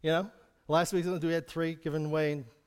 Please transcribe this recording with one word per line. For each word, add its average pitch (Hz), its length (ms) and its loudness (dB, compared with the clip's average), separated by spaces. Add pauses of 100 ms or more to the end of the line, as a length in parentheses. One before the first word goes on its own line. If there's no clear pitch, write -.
You 156 80 2
know, 185 200 0 (360)
last 165 260 2
week's, 175 140 2
we 165 260 0
had 165 140 -2
three 165 260 -4
given 156 320 -4
away 151 280 0
and 143 120 -6 (220)